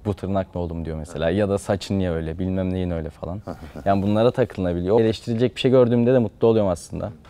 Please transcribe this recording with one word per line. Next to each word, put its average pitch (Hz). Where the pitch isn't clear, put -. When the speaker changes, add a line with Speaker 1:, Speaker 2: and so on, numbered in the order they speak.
Speaker 1:
"Bu 104
tırnak 95
ne 87
oğlum?" 82
diyor 80
mesela. 78
Ya 98
da 101
"Saçın 98
niye 92
öyle, 80
bilmem 92
neyin 92
öyle." 82
falan. 90
Speaker 2:
<laughs> 80
Speaker 1:
Yani 98
bunlara 107
takılınabiliyor. 92
Eleştirilecek 113
bir -
şey 127
gördüğümde 123
de 127
mutlu 113
oluyorum 110
aslında. 87